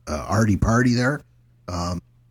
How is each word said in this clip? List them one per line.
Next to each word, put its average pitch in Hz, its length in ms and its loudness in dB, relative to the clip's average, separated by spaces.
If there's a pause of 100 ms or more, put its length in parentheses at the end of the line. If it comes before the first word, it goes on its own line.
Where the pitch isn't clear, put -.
uh, 76 200 -8
Artie 104 280 2
Party 120 380 2
there. 127 260 -2 (480)
Um, 87 320 -6 (300)